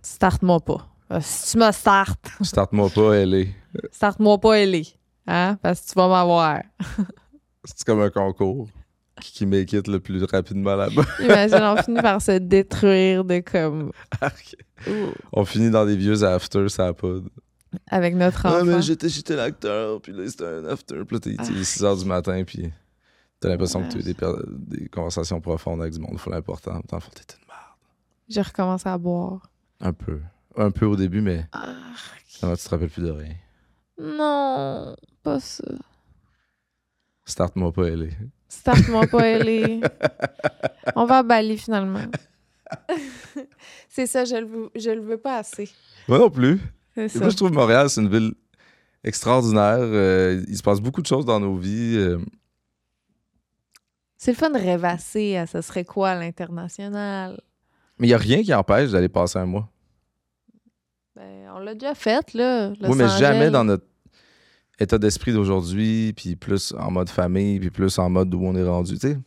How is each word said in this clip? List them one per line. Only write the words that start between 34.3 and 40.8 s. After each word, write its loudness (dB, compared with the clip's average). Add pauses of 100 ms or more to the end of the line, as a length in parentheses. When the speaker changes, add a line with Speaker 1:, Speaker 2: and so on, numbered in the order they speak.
Speaker 1:
pas -2
ça. -16 (1600)
Speaker 2:
Start-moi -4
pas, -2
L -4
A. -12 (240)
Speaker 1:
Start-moi 4
pas, 4
L 0
A. -4